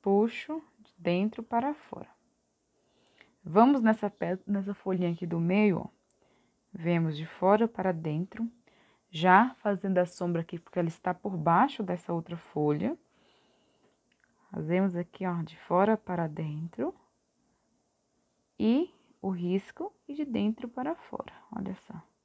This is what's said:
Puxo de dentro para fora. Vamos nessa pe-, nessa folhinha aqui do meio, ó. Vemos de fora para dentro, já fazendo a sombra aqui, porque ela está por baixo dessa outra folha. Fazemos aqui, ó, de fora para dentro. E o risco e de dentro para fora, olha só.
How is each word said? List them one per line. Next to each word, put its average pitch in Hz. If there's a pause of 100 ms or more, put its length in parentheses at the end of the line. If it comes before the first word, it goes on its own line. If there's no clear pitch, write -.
Puxo 226 (160)
de -
dentro 180
para 247
fora. - (1400)
Vamos 233
nessa 214
pe-, 180
nessa 202
folhinha 180
aqui 170
do 170
meio, 185
ó. - (840)
Vemos 165
de 156
fora 208
para 190
dentro, 165 (600)
já 185
fazendo 190
a 180
sombra 175
aqui, 170
porque -
ela 170
está 180
por 185
baixo 175
dessa 180
outra 170
folha. 156 (1500)
Fazemos 175
aqui, 175
ó, 175
de -
fora 202
para 170
dentro. 160 (1600)
E 247 (300)
o 190
risco 185 (160)
e 285
de 302
dentro 220
para 262
fora, - (200)
olha 190
só. - (240)